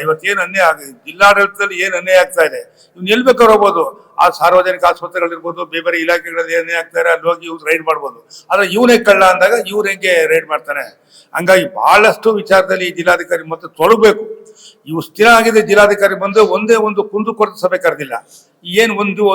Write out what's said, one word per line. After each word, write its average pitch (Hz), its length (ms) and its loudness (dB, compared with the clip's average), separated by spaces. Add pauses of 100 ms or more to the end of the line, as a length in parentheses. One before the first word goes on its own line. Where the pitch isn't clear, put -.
ಇವತ್ತು 160 240 -4
ಏನ್ 196 140 -4
ಅನ್ಯಾಯ 185 260 -2
ಆಗಿದೆ, 147 200 -12 (160)
ಜಿಲ್ಲಾಡಳಿತದಲ್ಲಿ 196 760 0
ಏನ್ 190 160 -4
ಅನ್ಯಾಯ 185 240 2
ಆಗ್ತಾ 175 240 0
ಇದೆ, 131 120 -10 (340)
ಇವ್ನು 185 200 -8
ಎಲ್ಲಿ 247 140 -2
ಬೇಕಾದ್ರೂ 233 260 4
ಹೋಗ್ಬೋದು. 196 300 0 (360)
ಆ 165 40 6 (140)
ಸಾರ್ವಜನಿಕ 180 500 0
ಆಸ್ಪತ್ರೆಗಳಿರ್ಬೋದು, 170 720 -6 (100)
ಬೇರೆ 165 140 -6
ಬೇರೆ 170 200 -2
ಇಲಾಖೆಗಳಲ್ಲಿ 170 540 -4
ಏನೇ 165 220 -6
ಆಗ್ತಾರೆ 170 320 -4
ಅಲ್ಲಿ 156 160 -4
ಹೋಗಿ 170 200 -4
ಇವ್ರು 165 200 -12
ರೈಡ್ 165 200 -2
ಮಾಡ್ಬೋದು. 143 300 -6 (300)
ಆದ್ರೆ 190 160 0 (120)
ಇವ್ನೇ 240 200 4 (120)
ಕಳ್ಳ 190 140 4 (100)
ಅಂದಾಗ 185 200 2 (180)
ಇವ್ರು 208 200 -4
ಹೆಂಗೆ 185 240 -2 (160)
ರೈಡ್ 160 220 0
ಮಾಡ್ತಾನೆ? 143 320 -6 (520)
ಹಂಗಾಗಿ 180 280 2 (140)
ಬಹಳಷ್ಟು 196 500 4 (120)
ವಿಚಾರದಲ್ಲಿ 185 480 0
ಈ 170 100 -8
ಜಿಲ್ಲಾಧಿಕಾರಿ 170 540 -2
ಮತ್ತೆ 165 140 -12 (120)
ತೊಡಗಬೇಕು. 214 460 2 (640)
ಇವು 160 180 -6
ಸ್ಥಿರ 214 200 2 (100)
ಆಗಿದೆ 220 320 2
ಜಿಲ್ಲಾಧಿಕಾರಿ 202 540 2
ಬಂದು 196 180 2 (140)
ಒಂದೇ 214 200 0 (120)
ಒಂದು 202 140 -2 (100)
ಕುಂದು 208 280 -4
ಕೊರತೆ 208 240 -2
ಸಭೆ 180 220 -2
ಕರೆದಿಲ್ಲ. 147 300 -4 (680)
ಏನ್ 226 100 0 (100)
ಒಂದು, 196 220 -4 (120)